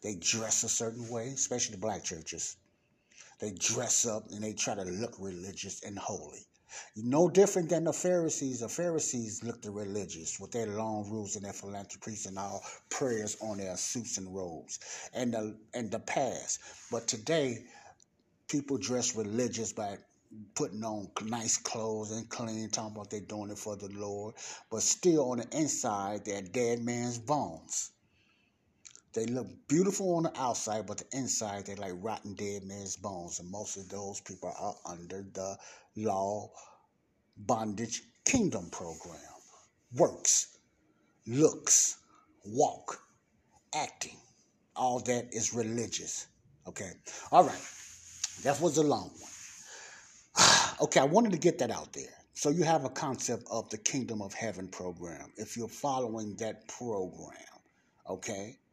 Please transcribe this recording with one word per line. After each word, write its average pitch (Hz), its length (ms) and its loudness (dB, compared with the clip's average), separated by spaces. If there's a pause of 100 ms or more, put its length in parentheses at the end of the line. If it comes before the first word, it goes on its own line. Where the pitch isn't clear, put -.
They 107 100 -2
dress 107 480 2
a 117 60 -2
certain 117 420 -2
way, 117 240 -4
especially 123 400 0
the 95 60 -8
black 101 240 -2
churches. - 520 -6 (800)
They 104 140 -4
dress 113 540 2
up 107 240 -2
and 104 120 -6
they 107 120 -2
try 107 220 -2
to 98 60 -4
look 92 360 -4
religious 95 640 -8
and 101 160 -8
holy. 90 400 -6 (580)
No 131 320 6
different 190 400 8
than 165 160 4
the 160 80 4
Pharisees. 151 680 2
The 110 100 -4
Pharisees 135 760 0
looked 117 220 -6
religious 101 760 -4
with 196 120 -12
their 113 160 0
long 107 420 -2
robes 110 260 -4
and 98 80 -6
their 98 80 -6
philanthropies 101 720 -8
and 98 140 -6
all 98 260 -4 (240)
prayers 110 540 0
on 107 160 -4
their 92 180 -4
suits - 400 -4
and 92 180 -6
robes 87 440 -6 (340)
and 120 220 0
the, 107 200 -2 (200)
and 117 160 -2
the 113 80 -2
past. 113 640 -2 (300)
But 117 180 -2
today, 127 580 0 (840)
people 143 300 0
dress 123 360 0
religious 110 560 0
by 101 280 -4 (560)
putting 110 280 -2
on 107 280 -4 (140)
nice 113 340 0
clothes 110 540 -2
and 113 180 -6
clean, 110 400 -4
talking 110 260 -4
about 104 140 -10
they 107 100 -6
doing 104 300 -8
it 104 80 -10
for 104 180 -6
the 98 120 -10
Lord. 101 460 -6 (360)
But 110 100 -2
still 147 520 6
on 120 60 0
the 139 160 -6
inside, 104 680 0
they're 101 160 -4
dead 117 420 0
man's 120 360 -2
bones. 113 720 -2 (1300)
They 113 80 0
look 120 220 -2 (200)
beautiful 190 500 4
on 170 80 4
the - 140 -2
outside, 110 480 0
but 101 120 -8
the - 80 -12 (100)
inside, 107 480 -2
they 98 100 -8
like 98 280 -6
rotten 104 320 -4
dead 101 300 -6
man's 98 320 -8
bones. 90 440 -8
And 87 100 -12
most 104 280 -6
of 95 100 -12
those 98 320 -6
people 90 380 -8
are 101 260 -4
under 87 480 -10
the 95 240 -4 (400)
law, 101 540 0 (840)
bondage, 110 680 0 (240)
kingdom 123 420 2
program. 82 500 -10 (760)
Works, - 640 4 (680)
looks, - 720 6 (480)
walk, - 560 2 (760)
acting. - 440 -4 (580)
All 127 240 4
that 120 320 0
is 110 220 -2
religious. 113 720 -2 (420)
Okay. 92 220 -8 (420)
All 170 120 12
right. - 200 -2 (800)
That 139 180 4
was 156 160 6
a 156 60 8
long 117 360 4
one. - 1300 0
<sighs> - 80 12 (260)
Okay, 151 220 6
I 135 40 8
wanted 196 280 8
to 170 60 2
get 156 220 6
that 120 100 2
out 80 240 -6
there. - 180 -12 (220)
So - 160 2
you 165 140 6
have 156 200 4
a 131 60 0
concept 127 600 -2
of 110 200 -2
the 107 80 -6
Kingdom 113 420 -4
of 98 140 -8
Heaven 95 340 -6
program. 85 720 -10
If 110 180 -8
you're 117 120 -6
following 113 680 -4
that 107 320 -6
program, 92 640 -6 (760)
okay? 98 520 -6 (140)